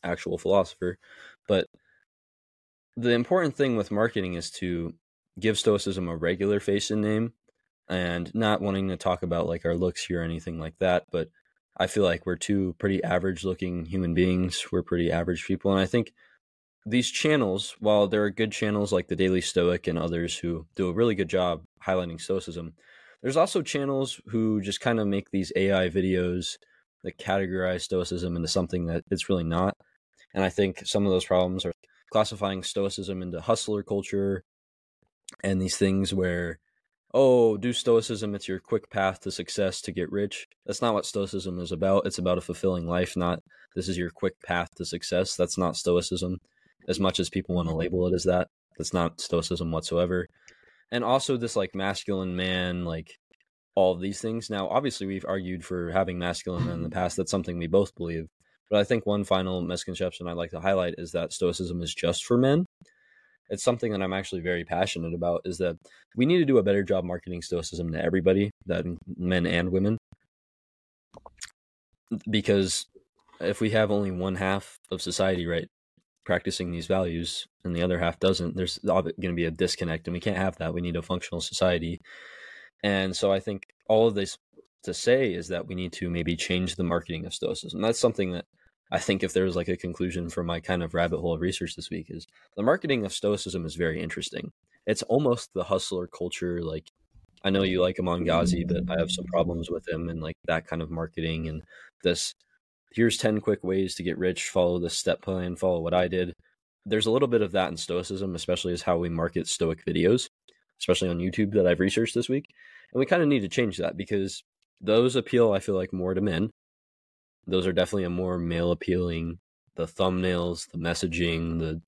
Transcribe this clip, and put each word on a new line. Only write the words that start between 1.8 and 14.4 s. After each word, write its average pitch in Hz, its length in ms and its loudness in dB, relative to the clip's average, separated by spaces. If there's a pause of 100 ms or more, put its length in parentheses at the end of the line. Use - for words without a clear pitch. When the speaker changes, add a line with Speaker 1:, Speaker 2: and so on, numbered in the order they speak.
Speaker 1:
the 120 140 0
important 139 460 4
thing 131 200 2
with 104 140 0
marketing 101 460 0
is 82 160 -6
to 85 420 -4 (460)
give 107 180 4
Stoicism 98 500 2
a 85 80 -4
regular 95 440 2
face 101 320 0
and 107 100 2
name, 110 320 0 (560)
and 87 460 -2
not 107 260 2
wanting 98 280 0
to 90 80 -4
talk 90 260 0
about, 85 240 0
like, 85 180 -4
our 85 100 2
looks 87 300 0
here 87 160 -2
or - 20 -4
anything 82 360 -6
like 80 180 -10
that. 90 340 2
But 82 180 -2 (460)
I 92 120 0
feel 104 160 2
like 85 240 2
we're 90 80 0
two 95 420 0
pretty 98 260 2
average 90 400 0
looking 90 420 -4
human 87 280 0
beings. 90 580 2